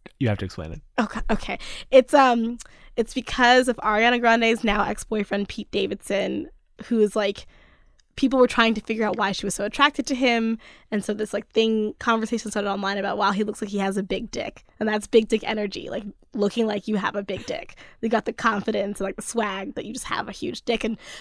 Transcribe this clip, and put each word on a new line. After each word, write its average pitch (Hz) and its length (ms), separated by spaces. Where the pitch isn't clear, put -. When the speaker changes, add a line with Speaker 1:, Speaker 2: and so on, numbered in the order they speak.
Speaker 1:
You 127 100
have 104 100
to - 60
explain 82 280
it. - 80
Speaker 2:
Okay, 220 200
okay. - 280
It's, 254 200
um, 240 460
it's 226 180
because 254 540
of 240 80
Ariana 226 420
Grande's 226 460
now 208 180
ex-boyfriend, 202 640
Pete - 220
Davidson, 196 760
who 233 120
is, 208 160
like, 208 320
people 262 240
were 247 80
trying 226 260
to 214 60
figure 220 260
out 208 100
why 202 140
she 196 160
was 196 80
so 202 100
attracted 277 400
to 277 120
him. 233 420
And 208 140
so 208 100
this, 214 180
like, 208 180
thing, 220 500
conversation 220 500
started 202 180
online 196 300
about, 196 200
"Wow, 202 120
he 208 140
looks 214 180
like 202 80
he 202 80
has 196 180
a 196 60
big 202 300
dick." - 320
And 220 80
that's 214 180
big 226 220
dick 220 160
energy, 214 460
like, 220 120
looking 220 320
like 208 220
you 214 80
have 202 180
a 202 80
big 196 240
dick. - 300
You 226 80
got 214 160
the 220 80
confidence 208 680
and, 196 60
like, 190 100
the 208 80
swag 202 540
that - 80
you 214 80
just - 140
have - 220
a 196 40
huge - 300
dick. 226 200
And 226 160